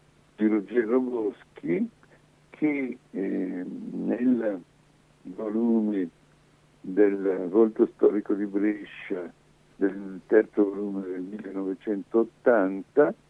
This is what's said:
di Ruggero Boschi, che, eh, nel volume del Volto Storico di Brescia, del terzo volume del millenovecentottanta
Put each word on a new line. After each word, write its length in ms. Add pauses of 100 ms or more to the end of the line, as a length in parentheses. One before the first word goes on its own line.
(360)
di 120
Ruggero 520
Boschi, 920 (600)
che, 480 (140)
eh, 540 (260)
nel 680 (600)
volume 880 (720)
del 640
Volto 480
Storico 380
di 120
Brescia, 880 (460)
del 500
terzo 380
volume 420
del 140
millenovecentottanta 1900 (160)